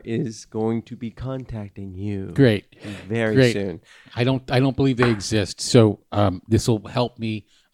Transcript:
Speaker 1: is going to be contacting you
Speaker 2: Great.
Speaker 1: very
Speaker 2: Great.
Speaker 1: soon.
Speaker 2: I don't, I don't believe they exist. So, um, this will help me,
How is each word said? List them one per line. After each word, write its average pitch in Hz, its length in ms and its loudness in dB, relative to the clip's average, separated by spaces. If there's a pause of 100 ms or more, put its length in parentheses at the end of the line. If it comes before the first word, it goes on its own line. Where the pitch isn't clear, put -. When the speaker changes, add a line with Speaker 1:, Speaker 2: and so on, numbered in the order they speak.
Speaker 1:
is 113 400 -6
going 113 380 -4
to - 120 -16
be 117 140 -10
contacting 110 840 -12
you 98 400 -6
Speaker 2:
Great. 113 400 2 (320)
Speaker 1:
very 110 280 0
Speaker 2:
Great. 127 180 6
Speaker 1:
soon. 98 280 -4 (340)
Speaker 2:
I 120 80 -2
don't, 131 280 -2
I 127 80 2
don't 135 180 2
believe 135 200 2
they 120 120 4
exist. 104 500 -2
So, 110 400 4 (120)
um, 101 360 0
this 110 200 0
will 110 200 -2
help 123 300 -4
me, 110 300 -8 (260)